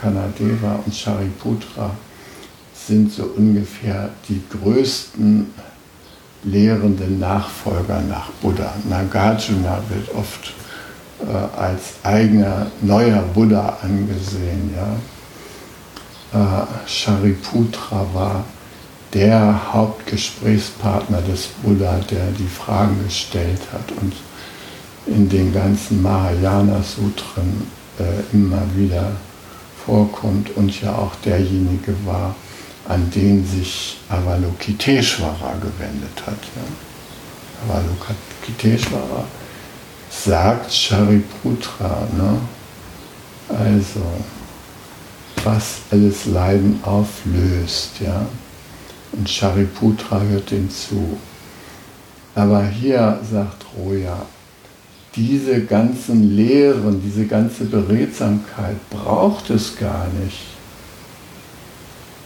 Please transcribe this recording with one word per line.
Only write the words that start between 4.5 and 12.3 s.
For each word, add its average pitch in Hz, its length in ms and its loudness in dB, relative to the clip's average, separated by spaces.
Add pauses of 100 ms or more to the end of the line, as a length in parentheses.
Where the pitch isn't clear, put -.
lehrenden 101 760 2
Nachfolger 92 840 -2
nach - 280 -6 (120)
Buddha. - 320 -2 (160)
Nagarjuna 95 960 0
wird 101 280 -6
oft, - 380 -8 (680)
äh, - 360 -4
als 92 360 -4 (100)
eigener 104 640 4 (140)